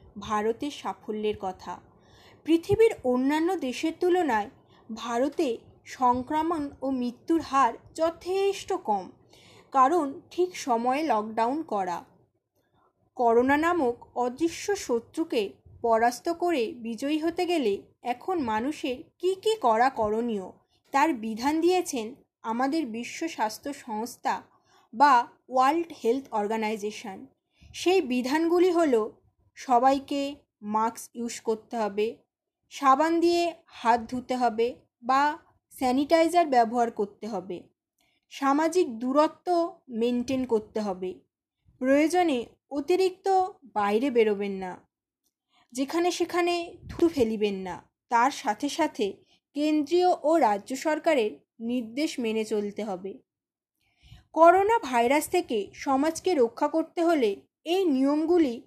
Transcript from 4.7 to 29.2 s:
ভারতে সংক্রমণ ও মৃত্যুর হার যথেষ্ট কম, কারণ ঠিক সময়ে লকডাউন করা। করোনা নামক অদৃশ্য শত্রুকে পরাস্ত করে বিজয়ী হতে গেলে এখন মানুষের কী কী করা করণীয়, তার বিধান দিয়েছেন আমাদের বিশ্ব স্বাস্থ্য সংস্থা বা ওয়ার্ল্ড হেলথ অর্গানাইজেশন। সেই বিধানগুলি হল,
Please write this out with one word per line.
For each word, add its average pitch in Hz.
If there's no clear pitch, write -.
ভারতে 247
সংক্রমণ 294
ও 262
মৃত্যুর 254
হার 262
যথেষ্ট 370
কম, 196
কারণ 277
ঠিক 359
সময়ে 254
লকডাউন 226
করা। 190
করোনা 247
নামক 311
অদৃশ্য 254
শত্রুকে 262
পরাস্ত 233
করে 339
বিজয়ী 240
হতে 339
গেলে 302
এখন 247
মানুষের 247
কী 359
কী 427
করা 240
করণীয়, 220
তার 285
বিধান 226
দিয়েছেন 349
আমাদের 269
বিশ্ব 233
স্বাস্থ্য 277
সংস্থা 226
বা 269
ওয়ার্ল্ড 269
হেলথ 262
অর্গানাইজেশন। 214
সেই 370
বিধানগুলি 311
হল, 330